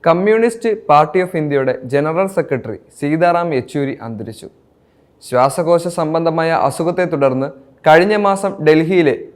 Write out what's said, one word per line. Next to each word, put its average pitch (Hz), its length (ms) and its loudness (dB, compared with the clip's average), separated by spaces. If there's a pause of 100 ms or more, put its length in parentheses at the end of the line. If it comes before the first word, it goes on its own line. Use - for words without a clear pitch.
കമ്മ്യൂണിസ്റ്റ് 220 800 0
പാർട്ടി 156 340 4
ഓഫ് 180 160 -4
ഇന്ത്യയുടെ 139 460 -2
ജനറൽ 151 440 -2
സെക്രട്ടറി 135 480 -6 (260)
സീതാറാം 170 520 0
യെച്ചൂരി 135 480 -4
അന്തരിച്ചു. 110 480 -12 (800)
ശ്വാസകോശ 165 580 2
സംബന്ധമായ 165 640 -2
അസുഖത്തെ 175 540 -2
തുടർന്ന് 139 460 -2 (360)
കഴിഞ്ഞ 180 280 6
മാസം 196 480 -2
ഡൽഹിയിലെ 160 560 4 (160)